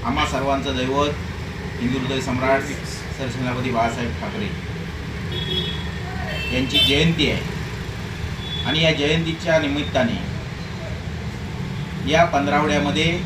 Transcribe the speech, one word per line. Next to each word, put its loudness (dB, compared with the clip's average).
आम्हा 0
सर्वांचं 0
दैवत, 2
हिंदू 2
हृदय 0
सम्राट 2
सरसेनापती -2
बाळासाहेब 0
ठाकरे -4
यांची 2
जयंती 6
आहे 0
आणि 2
या 6
जयंतीच्या 2
निमित्ताने 2
या 6
पंधरावड्यामध्ये 2